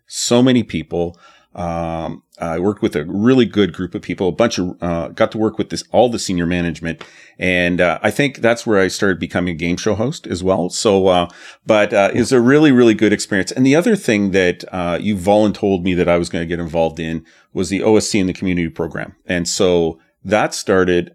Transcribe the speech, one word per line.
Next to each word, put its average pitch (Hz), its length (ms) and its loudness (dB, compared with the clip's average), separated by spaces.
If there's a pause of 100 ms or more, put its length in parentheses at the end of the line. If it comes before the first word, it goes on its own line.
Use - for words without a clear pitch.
so - 360 0
many 127 200 4
people. 85 560 -6 (360)
Um, 85 680 -8 (160)
I 85 200 -6
worked 101 220 -2
with 113 160 -2
a 76 80 -4
really 110 400 2
good 95 300 0
group 90 200 -8
of 98 80 -8
people, 92 260 -4
a 87 40 -2
bunch 113 260 0
of, 92 220 -4
uh, 85 280 -4
got - 240 -2
to 117 60 -8
work 107 200 -2
with 104 120 -4
this, - 200 -10
all 113 180 4
the 117 100 -4
senior 87 280 -2
management. 85 560 -4 (360)
And, 90 420 2
uh, 87 220 2
I 107 100 2
think 143 260 -2
that's 117 280 0
where 107 120 2
I 95 100 4
started 92 300 0
becoming 90 360 -4
a 76 40 -10
game 87 180 -2
show 104 180 -2
host 117 340 -6
as 90 140 -6
well. 92 280 0
So, 98 380 2
uh, 90 200 2 (380)
but, 107 260 2
uh, 101 220 4
it 123 60 0
was 113 120 0
a 127 80 6
really, 143 320 6
really 120 220 6
good 104 180 2
experience. 98 400 -2
And 131 140 2
the 135 100 4
other 190 200 2
thing 101 340 0
that, 90 420 0
uh, 87 280 -4
you 104 160 -2
voluntold 101 680 2
me 92 120 -2
that 85 140 2
I 87 100 4
was 85 120 -2
gonna 85 160 -6
get 85 140 -6
involved 82 400 -2
in 82 240 -8 (280)
was 92 160 -4
the 95 140 -2
O 110 140 4
S 101 120 2
C 107 120 0
and 92 80 0
the 90 40 -4
community 87 360 -2
program. 78 480 -8 (100)
And 87 220 -2
so 87 500 0 (240)
that 107 300 0
started, 90 640 0